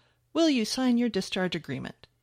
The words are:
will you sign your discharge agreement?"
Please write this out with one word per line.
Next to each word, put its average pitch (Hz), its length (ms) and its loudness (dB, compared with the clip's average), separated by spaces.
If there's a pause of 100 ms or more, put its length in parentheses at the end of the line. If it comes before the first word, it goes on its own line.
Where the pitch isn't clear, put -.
(340)
will 320 160 4
you 247 160 2
sign 254 320 0
your 240 120 2
discharge 185 460 -2
agreement?" - 520 -10 (160)